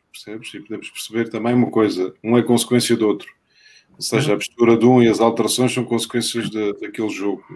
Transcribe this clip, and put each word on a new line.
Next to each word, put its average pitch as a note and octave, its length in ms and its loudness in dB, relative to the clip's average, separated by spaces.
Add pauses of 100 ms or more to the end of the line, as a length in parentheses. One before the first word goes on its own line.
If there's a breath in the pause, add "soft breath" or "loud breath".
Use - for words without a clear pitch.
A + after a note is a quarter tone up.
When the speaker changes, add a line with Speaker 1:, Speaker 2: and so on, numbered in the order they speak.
(100)
Speaker 1:
percebes? - 440 -16
E G2+ 60 -14
podemos G#2 280 -14
perceber A2+ 400 -6
também A2+ 240 -4
uma B2 180 2
coisa: F#2 440 0 (100)
um A#2 140 2
é A2+ 40 4
consequência A#2 540 2
do A2 100 0
outro. - 220 -2 (680 soft breath)
Ou - 60 -20
seja, A2 300 -2
Speaker 2:
Uhum. G#2 60 2
Speaker 1:
a - 20 -8
postura A#2 400 2
de A2+ 80 4
um B2+ 160 6
e A#2 60 6
as G2+ 120 2
alterações A2+ 540 0
são B2 100 -4
consequências A#2 640 -4
de, G#2 320 -4
daquele G#2+ 300 -6
jogo, G2 340 -6 (120)